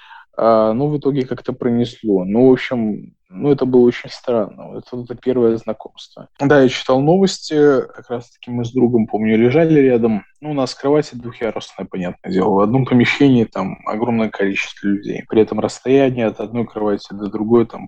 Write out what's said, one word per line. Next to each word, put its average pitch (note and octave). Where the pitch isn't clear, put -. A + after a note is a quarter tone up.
а, A2
но C3+
в D3+
итоге C#3
как-то B2+
пронесло. A#2
Ну, A#2
в B2+
общем, A2
ну, F#2+
это C#3
было B2+
очень B2
странно. -
Это, B2
это B2
первое A#2
знакомство. -
Да, C#3+
я B2+
читал C3
новости, F3+
как -
раз-таки B2
мы A#2+
с A2+
другом, A#2+
помню, A2
лежали D3+
рядом. A#2
Ну, D3+
у -
нас C3
кровать D3
двухъярусная, A#2
понятное F2+
дело. F#2
В F#2+
одном A#2+
помещении B2
там F#2+
огромное A2+
количество G2
людей. -
При A2+
этом G#2+
расстояние B2
от G#2
одной A2
кровати G#2
до G2+
другой G#2+
там F#2+